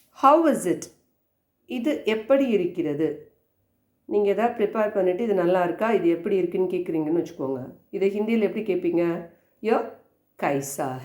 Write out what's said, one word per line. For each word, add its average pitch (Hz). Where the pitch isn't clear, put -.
How 277
is 202
it? -
இது 247
எப்படி 269
இருக்கிறது? 156
நீங்க 202
எதாவது 233
ப்ரிப்பேர் 208
பண்ணிட்டு, 185
இது 208
நல்லா 180
இருக்கா, 190
இது 170
எப்படி 196
இருக்குன்னு 180
கேட்குறீங்கன்னு 165
வச்சுக்கோங்க. 135
இதை 190
ஹிந்தியில 214
எப்படி 208
கேட்பீங்க? 175
ய 233
கைசா 139